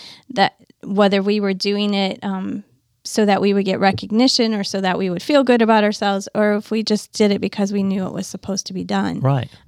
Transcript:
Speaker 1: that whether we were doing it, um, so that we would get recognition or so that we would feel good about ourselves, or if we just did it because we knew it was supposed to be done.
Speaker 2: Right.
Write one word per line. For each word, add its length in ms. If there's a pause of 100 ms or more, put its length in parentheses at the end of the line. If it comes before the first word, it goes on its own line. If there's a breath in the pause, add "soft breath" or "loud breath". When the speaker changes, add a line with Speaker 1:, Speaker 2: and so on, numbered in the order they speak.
(300 loud breath)
Speaker 1:
that 240 (300)
whether 380
we 180
were 140
doing 400
it, 300
um, 400 (420)
so 200
that 160
we 120
would 120
get 160
recognition 720
or 100
so 160
that 180
we 120
would 120
feel 220
good 180
about 220
ourselves, 500
or 200
if 180
we 100
just 300
did 200
it 100
because 320
we 100
knew 220
it 80
was 120
supposed 400
to 80
be 120
done. 340
Speaker 2:
Right. 300 (180 soft breath)